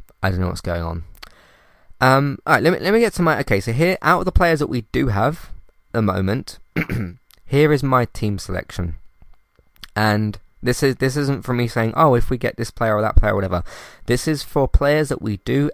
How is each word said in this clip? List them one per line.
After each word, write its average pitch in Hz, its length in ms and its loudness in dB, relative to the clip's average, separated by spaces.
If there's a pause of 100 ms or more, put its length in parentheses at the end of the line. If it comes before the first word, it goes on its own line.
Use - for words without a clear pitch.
(220)
I 95 100 0
don't 92 80 -2
know 92 80 -2
what's 90 140 -6
going 85 200 -4
on. 82 220 -8 (960)
Um, 135 440 2
all 151 100 2
right, 110 80 2
let 170 100 4
me, - 60 -2
let 190 140 0
me 220 60 4
get 226 140 0
to - 80 -4
my, 160 180 2
okay, 110 200 0
so 117 120 -6
here, 165 300 0
out 170 180 2
of 180 60 -4
the 180 60 -2
players 165 280 4
that 147 80 -2
we 120 140 -4 (100)
do 131 160 0
have 117 420 -2 (440)
at - 0 -
the 117 80 0
moment, 98 580 -2 (160)
<clears throat> - 720 -8
here 147 260 4
is 139 120 0
my 127 220 2
team 101 340 -4
selection. 87 560 -8 (1000)
And 107 440 0 (240)
this 123 200 0
is, 135 140 2
this 135 200 -2
isn't 139 260 -2
for 131 100 -4
me 120 140 0
saying, 113 280 -2
"Oh, 147 200 4
if 117 140 2
we 131 80 -2
get 117 200 -4
this 113 140 -6
player 110 240 0
or 104 60 0
that 107 140 2
player 107 180 6
or - 20 2
whatever." 92 280 -2 (420)
This 123 220 0
is 151 160 -2
for 139 240 0
players 147 420 2
that 139 120 -4
we 107 160 -4
do 139 360 -2